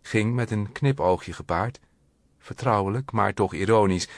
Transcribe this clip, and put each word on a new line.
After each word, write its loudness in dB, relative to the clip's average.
ging 0
met -2
een -4
knipoogje 0
gepaard. -4
Vertrouwelijk, -2
maar 2
toch 0
ironisch, 4